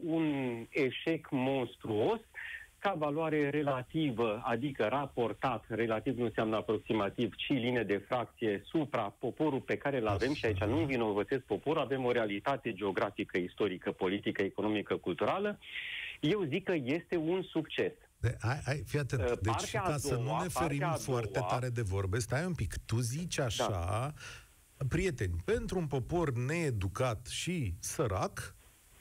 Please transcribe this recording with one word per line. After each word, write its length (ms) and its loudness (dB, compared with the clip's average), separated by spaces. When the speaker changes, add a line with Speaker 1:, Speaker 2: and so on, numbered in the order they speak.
Speaker 1:
un 180 2
eșec 640 0
monstruos, 880 0
ca 180 0
valoare 520 2
relativă, 960 0
adică 420 0
raportat, 840 0
relativ 500 0
nu 80 0
înseamnă 300 0
aproximativ, 800 0
ci 140 -6
linie 340 2
de 140 2
fracție, 580 -2
supra 540 0
poporul 420 0
pe 160 -2
care 200 0
îl 100 2
avem, 220 2
Speaker 2:
Așa. 80 0
Speaker 1:
și 80 -2
aici 180 2
nu 140 2
învinovățesc 640 2
poporul, 400 0
avem 240 0
o 60 4
realitate 600 0
geografică, 640 0
istorică, 540 0
politică, 500 0
economică, 540 0
culturală, 640 -2
eu 300 2
zic 140 -2
că 100 0
este 340 -2
un 260 2
succes. 480 -2
Speaker 2:
De, 240 0
hai, 240 0
hai, 200 -2
fii 140 -2
atent. 220 0
Speaker 1:
Uh, 60 2
Speaker 2:
Deci, 120 2
Speaker 1:
partea 280 -2
Speaker 2:
ca 120 2
Speaker 1:
a 40 0
Speaker 2:
să 180 0
nu 80 0
Speaker 1:
doua, 180 0
Speaker 2:
ne 60 -2
ferim 320 0
Speaker 1:
partea 160 2
a 40 -2
Speaker 2:
foarte 280 0
Speaker 1:
doua 80 0
Speaker 2:
tare 220 0
de 120 -2
vorbe, 380 0
stai 260 0
un 80 0
pic, 220 -4
tu 140 0
zici 400 -2
așa, 300 0
Speaker 1:
Da. 440 0
Speaker 2:
prieteni, 480 0
pentru 320 0
un 100 2
popor 460 0
needucat 920 0
și 520 -2
sărac, 760 -2